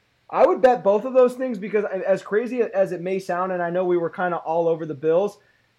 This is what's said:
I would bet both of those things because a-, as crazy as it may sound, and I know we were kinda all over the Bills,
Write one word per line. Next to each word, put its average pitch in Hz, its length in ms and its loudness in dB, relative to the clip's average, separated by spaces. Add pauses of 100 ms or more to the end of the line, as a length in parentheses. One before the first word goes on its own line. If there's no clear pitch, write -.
(280)
I 190 160 2
would 349 160 4
bet 233 240 4
both 202 220 2
of 254 80 -6
those 247 220 4
things 247 240 -6
because 202 240 -2
a-, 185 260 -4
as 190 140 0
crazy 240 400 -2
as 190 280 0
it 175 80 -8
may 185 200 -4
sound, 185 320 -4
and 180 100 -4
I 170 80 -2
know 180 160 -2
we 180 100 2
were 165 140 0
kinda 175 280 -4
all 165 300 -2
over 165 160 -2
the 151 120 -8
Bills, 165 420 0 (400)